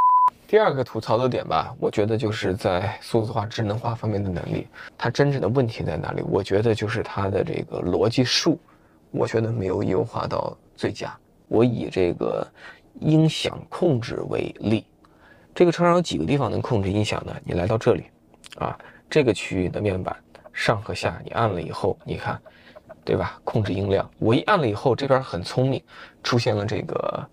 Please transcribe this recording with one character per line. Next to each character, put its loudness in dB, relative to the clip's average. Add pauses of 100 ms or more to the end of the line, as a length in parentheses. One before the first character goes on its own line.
(480)
第 6
二 6
个 2
吐 -6
槽 4
的 4
点 -2
吧， 0
我 0
觉 2
得 2
就 0
是 0
在 0
数 0
字 -6
化、 -2
智 -6
能 0
化 -4
方 -4
面 -2
的 -4
能 -4
力， -4 (280)
它 -4
真 2
正 -2
的 0
问 2
题 -6
在 -4
哪 -4
里？ -4
我 0
觉 0
得 2
就 -2
是 -4
它 -4
的 0
这 -4
个 -8
逻 2
辑 2
树， 2 (520)
我 -2
觉 0
得 -2
没 -2
有 0
优 2
化 -6
到 -4 (200)
最 -4
佳。 -10 (300)
我 4
以 0
这 2
个 -4 (520)
音 6
响 -4 (100)
控 2
制 -6
为 -4
例， 0 (680)
这 4
个 6
车 0
上 6
有 4
几 -4
个 -2
地 2
方 0
能 -2
控 0
制 0
音 2
响 -4
呢？ -10
你 -6
来 0
到 2
这 2
里， -4 (560)
啊， -4 (320)
这 4
个 4
区 -6
域 2
的 -6
面 -2
板 -6 (380)
上 0
和 -8
下， -4
你 -14
按 0
了 -4
以 -6
后， -2
你 -6
看， -6 (640)
对 0
吧？ -4
控 -2
制 -2
音 -2
量， 0 (100)
我 2
一 2
按 2
了 2
以 0
后， 0
这 -2
边 4
很 -6
聪 0
明， -2 (380)
出 0
现 2
了 0
这 -4
个 -4